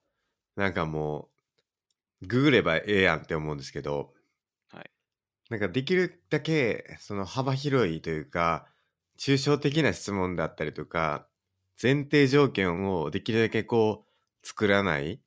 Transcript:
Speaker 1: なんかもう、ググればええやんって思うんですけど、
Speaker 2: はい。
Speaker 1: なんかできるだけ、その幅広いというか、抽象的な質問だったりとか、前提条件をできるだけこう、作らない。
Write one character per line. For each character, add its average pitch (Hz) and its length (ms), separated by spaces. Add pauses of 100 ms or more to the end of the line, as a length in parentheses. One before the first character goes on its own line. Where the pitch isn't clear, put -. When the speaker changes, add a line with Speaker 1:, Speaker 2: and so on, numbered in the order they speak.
(580)
Speaker 1:
な 98 120
ん 87 40
か 85 120
も 76 440 (920)
う、 95 60
グ 120 140
グ 147 100
れ 113 100
ば 82 140
え 80 120
え 101 160
や 85 120
ん 76 60
っ - 40
て 82 100
思 76 160
う 76 40
ん - 20
で 69 60
す - 80
け 71 100
ど、 71 320 (560)
Speaker 2:
は - 120
い。 - 100 (580)
Speaker 1:
な 117 80
ん - 40
か 101 80
で 131 160
き 180 100
る 180 340
だ 151 120
け、 139 580
そ - 160
の 98 100
幅 131 300
広 131 400
い 80 60
と - 80
い 80 100
う 73 100
か、 85 380 (500)
抽 135 260
象 143 140
的 147 240
な 113 120
質 - 180
問 92 240
だ 85 100
っ 78 100
た 80 100
り 73 80
と 76 120
か、 78 420 (540)
前 139 220
提 143 240
条 139 220
件 95 420
を 78 200
で 95 100
き - 100
る 113 80
だ 110 100
け 110 140
こ 107 420
う、 - 420
作 - 200
ら 101 160
な 80 160
い。 80 280